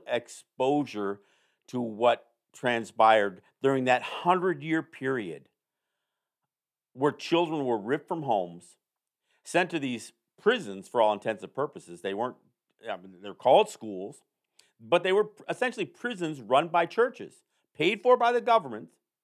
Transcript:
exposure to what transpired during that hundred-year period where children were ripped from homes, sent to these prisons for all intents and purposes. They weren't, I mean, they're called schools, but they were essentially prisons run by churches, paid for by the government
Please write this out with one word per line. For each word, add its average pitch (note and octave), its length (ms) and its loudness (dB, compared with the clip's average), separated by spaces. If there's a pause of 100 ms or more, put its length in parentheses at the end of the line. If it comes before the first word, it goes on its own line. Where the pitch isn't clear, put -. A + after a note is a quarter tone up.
exposure A#2+ 1120 -2 (480)
to B2+ 100 -6
what A#2 480 0 (260)
transpired A2 920 2 (200)
during C3+ 220 2
that B2+ 180 4
hundred-year E3 800 -2
period A2+ 680 -6 (1500)
where C3+ 180 0
children E3 520 -2
were C3 140 0
ripped B2 300 -6
from E3 140 -6
homes, F2+ 540 -4 (680)
sent F3 260 0
to E3+ 80 -4
these B2 340 -8 (300)
prisons B2 460 -2
for B2 120 0
all G#2+ 120 4
intents G#2 320 -6
and F2+ 100 -14
purposes. F2+ 460 -10
They G2 120 -6
weren't, A2+ 220 -4 (560)
I G2 60 -8
mean, F#2+ 160 -18 (100)
they're G2+ 120 -14
called D#3+ 360 4
schools, G#2 540 -12 (560)
but A#2+ 240 0
they F#3 80 0
were G#3 160 2 (200)
essentially A3 360 -4
prisons E3+ 560 -8
run B2+ 260 2
by E3+ 200 0
churches, A3+ 480 -2 (440)
paid G#3 240 0
for B3 140 6
by A#3+ 160 2
the A#3+ 80 0
government D#3+ 480 0 (360)